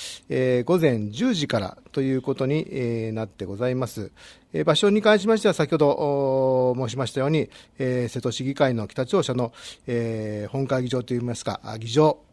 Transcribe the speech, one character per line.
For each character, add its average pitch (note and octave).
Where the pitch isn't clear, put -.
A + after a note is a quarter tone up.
え B2+
ー、 A#2
午 F3
前 A#2
十 G#3+
時 D3
か A2+
ら F#2
と C#3+
い C3+
う B2+
こ C3+
と C3
に、 D3
え A#2
ー、 -
な A2
っ -
て -
ご G2
ざ B2
い B2+
ま B2+
す。 G#2
え D#3
ー、 -
場 D#3
所 G3+
に G#3
関 G#3+
し F#3+
ま A3+
し G#3
て G#3+
は、 F3+
先 D3+
ほ E3+
ど、 D3
お、 C3
申 B2+
し G#2+
ま C3
し -
た C3+
よ C3
う D3+
に、 D3+
え B2+
ー、 -
瀬 A#2+
戸 A#2+
市 C3
議 C3+
会 C3+
の A2
北 C3
庁 E3+
舎 B2+
の、 B2
え A2
ー、 -
本 C3+
会 B2+
議 B2
場 B2
と B2
い A#2+
い -
ま B2
す -
か、 G#2
あ、 A2
議 A2+
場 D3